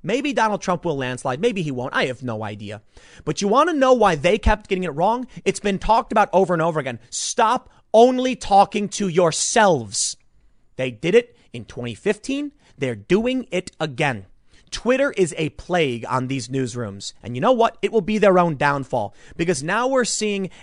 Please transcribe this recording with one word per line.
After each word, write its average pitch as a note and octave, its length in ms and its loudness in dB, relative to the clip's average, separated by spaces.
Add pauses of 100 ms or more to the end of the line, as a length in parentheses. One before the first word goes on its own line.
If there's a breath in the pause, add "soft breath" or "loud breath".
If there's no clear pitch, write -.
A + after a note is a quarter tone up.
Maybe B3+ 300 -2
Donald G#3+ 280 0
Trump F3+ 240 -4
will D#3+ 120 -2
landslide. B2+ 440 -4
Maybe G3+ 220 0
he D3+ 100 -4
won't. B2 220 -6
I A3+ 120 0
have B2 160 -8
no A2 220 -6
idea. G#2 380 -12 (420 loud breath)
But D3+ 180 -4
you G3+ 60 0
want C#4+ 220 4
to D#4+ 60 -2
know C4 160 4
why G#3+ 220 4
they E3+ 240 2
kept G#3+ 300 0
getting F#3 160 -2
it D3+ 100 -6
wrong? A3+ 320 0 (180 loud breath)
It's - 140 0
been G3 220 -2
talked A3+ 320 2
about G#3+ 200 4
over F3+ 200 4
and D#3+ 100 0
over D#3+ 160 0
again. B2+ 220 -6 (100)
Stop - 600 -2 (220 soft breath)
only B3+ 440 6
talking G3+ 540 2
to G3+ 180 -4
yourselves. E3 1080 2 (600)
They C3 160 -4
did E3+ 240 0
it A#3+ 200 2 (160 soft breath)
in A#2 120 -12
twenty A#2+ 300 -10
fifteen. C#4 580 -4 (260 soft breath)
They're B2+ 160 -2
doing A3+ 560 -2
it F3+ 300 -6
again. C3 460 -4 (440 soft breath)
Twitter C4 420 0
is F3+ 260 0
a D#3 120 -4
plague C#3 580 -4
on B2+ 180 -2
these B2+ 220 -6
newsrooms. A#2+ 720 -6
And A#2 120 -12
you B2 60 -6
know A3+ 120 2
what? A3+ 300 0
It G3+ 80 -2
will G#3+ 120 0
be G#3+ 160 -2
their F#3+ 200 6
own E3+ 180 2
downfall, C3+ 580 -2 (220 loud breath)
because E3 260 -2
now G#3+ 260 -2
we're C4 160 2
seeing G3+ 460 -4 (120 loud breath)